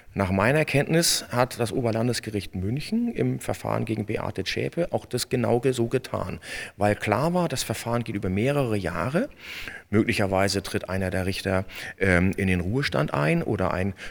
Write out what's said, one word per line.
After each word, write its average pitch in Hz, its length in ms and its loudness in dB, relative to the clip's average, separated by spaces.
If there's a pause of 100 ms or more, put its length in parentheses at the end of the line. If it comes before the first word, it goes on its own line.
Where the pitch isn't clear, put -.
(160)
Nach 95 160 2
meiner 127 340 4
Kenntnis - 640 2
hat 123 300 0
das 113 120 0
Oberlandesgericht 113 840 -2
München 147 580 -2
im 127 260 0
Verfahren 113 460 -4
gegen 110 220 -2
Beate 110 360 -4
Zschäpe 135 480 -2
auch 117 140 -2
das - 240 -4
genau 117 300 2
ge-, 131 120 2
so 120 160 0
getan, 101 520 -4 (380)
weil 104 180 4
klar 135 400 0
war, 175 120 2
das 131 140 -4
Verfahren 117 420 -2
geht 110 120 -6
über 101 140 -2
mehrere 120 460 2
Jahre. 98 540 0 (640)
Möglicherweise 98 720 4
tritt - 260 -6
einer 92 220 0
der 92 160 0
Richter, 95 360 0 (360)
ähm, 92 380 6
in 98 100 2
den 92 120 4
Ruhestand 135 540 0
ein 156 300 2
oder - 280 0
ein 95 220 0 (180)